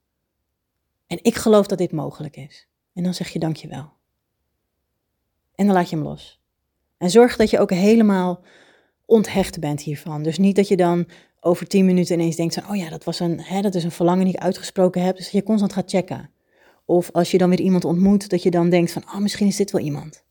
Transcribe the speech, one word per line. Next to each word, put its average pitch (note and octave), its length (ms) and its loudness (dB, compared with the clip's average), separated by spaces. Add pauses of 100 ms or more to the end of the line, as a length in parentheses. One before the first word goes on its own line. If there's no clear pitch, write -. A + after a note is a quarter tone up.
(1080)
En E3+ 140 -8
ik A#3 140 2
geloof G#3 320 4
dat F#3 100 -4
dit F3+ 140 -4
mogelijk D3 460 -10
is. - 300 -20 (260)
En F3 100 -6
dan F3+ 100 -2
zeg - 160 -10
je E3 100 -8
dankjewel. D#3+ 540 -8 (1600)
En G3 100 0
dan G3 100 4
laat F3 140 0
je E3+ 60 -6
hem D3 100 -4
los. - 380 -16 (540)
En F3+ 120 -2
zorg A#3+ 260 6
dat A3 140 2
je G#3 100 2
ook G3+ 120 0
helemaal F#3+ 720 2 (640)
onthecht G3 540 0
bent D3 220 -4
hiervan. D3+ 420 -8
Dus D#3+ 140 -4
niet G3 180 2
dat G3 120 2
je G3 100 2
dan F3 280 2 (340)
over E3+ 280 0
tien F#3+ 180 4
minuten F3+ 340 2
ineens E3 160 -2
denkt: E3 180 -2
van, - 160 -10
"Oh G3+ 60 -6
ja, E3+ 140 -8
dat D#3+ 140 -16
was E3+ 160 -6
een, E3+ 220 -4
hè, F#3+ 200 -6
dat G3 140 -2
is E3 80 -2
een E3+ 80 -4
verlangen F3+ 340 0
die F#3 80 0
ik - 80 -8
uitgesproken F#3 600 -2
heb." F#3 140 0
Dus F#3 100 -16
dat - 80 -8
je G3 100 0
constant G3+ 300 0
gaat F3+ 160 -6
checken. F3 400 -4 (560)
Of F3 260 0
als F3 200 0
je F#3 60 4
dan F3+ 120 2
weer F3+ 100 2
iemand F3+ 260 0
ontmoet, F#3+ 440 2
dat F3+ 140 -2
je F#3 80 2
dan E3+ 180 2
denkt: E3+ 220 2
van, - 120 -10
"Oh, - 140 -16
misschien G#3 300 0
is G3 80 0
dit G3 160 -2
wel - 100 -2
iemand." D3 500 -10